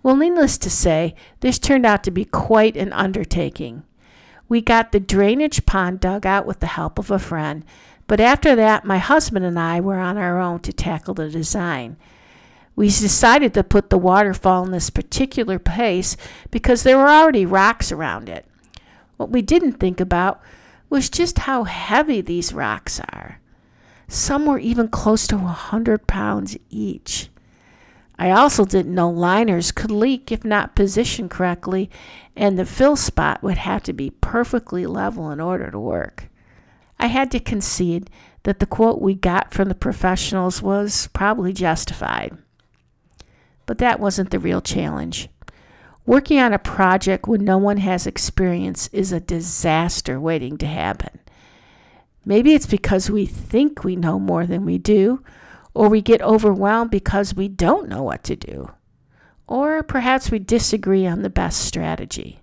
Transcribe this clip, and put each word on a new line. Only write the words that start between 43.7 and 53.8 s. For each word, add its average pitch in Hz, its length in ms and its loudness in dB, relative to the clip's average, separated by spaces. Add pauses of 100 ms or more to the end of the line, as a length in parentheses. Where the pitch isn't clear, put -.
that 247 200 2
wasn't 190 320 -2
the 190 80 -4
real 175 220 -2
challenge. - 680 -6 (800)
Working 277 320 4
on 247 140 4
a 196 60 0
project 190 680 0
when 208 180 0
no 190 140 2
one 202 200 2
has 185 280 -2
experience 180 840 -4
is 190 180 -2
a 175 80 -4
disaster 165 1040 -4
waiting 151 380 -4
to 151 80 -6
happen. 147 520 -6 (1080)
Maybe 208 300 6
it's 196 120 2
because 196 440 0
we 208 160 0
think - 560 -2